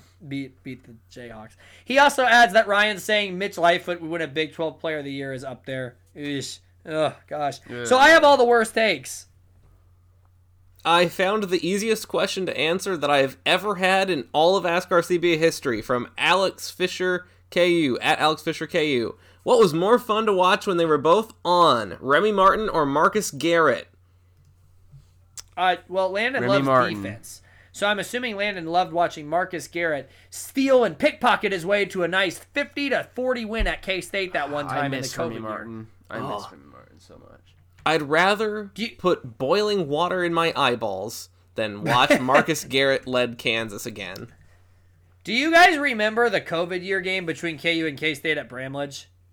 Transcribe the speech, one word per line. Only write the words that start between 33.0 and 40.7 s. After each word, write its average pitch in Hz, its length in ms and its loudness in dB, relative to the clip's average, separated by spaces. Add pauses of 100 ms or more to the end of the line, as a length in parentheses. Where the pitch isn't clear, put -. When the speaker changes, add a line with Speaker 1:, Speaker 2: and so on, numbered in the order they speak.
Speaker 1:
forty 254 280 -4
win 220 240 -4
at 160 140 -4
K-State 190 520 -6
that 143 160 -2
one 143 180 -6
Speaker 2:
I - 20 -8
Speaker 1:
time 139 160 -2
in 139 60 -4
the 135 60 -4
Speaker 2:
miss 131 200 -8
Remy 117 140 -4
Speaker 1:
covid 113 80 -10
year. - 20 -12
Speaker 2:
Martin. 110 460 -12 (220)
I 113 100 -10
miss 104 260 -8
Speaker 3:
Oh. - 60 -18
Speaker 2:
Remy 71 200 -20
Martin 64 280 -20
so - 180 -20
much. - 240 -20 (440)
Speaker 3:
I'd 156 160 2
rather 202 760 0
Speaker 1:
Do 202 80 -6
you 226 140 -8
Speaker 3:
put 151 400 -2
boiling 196 500 0
water 175 360 0
in 170 100 -2
my 165 240 2
eyeballs 113 720 -2 (260)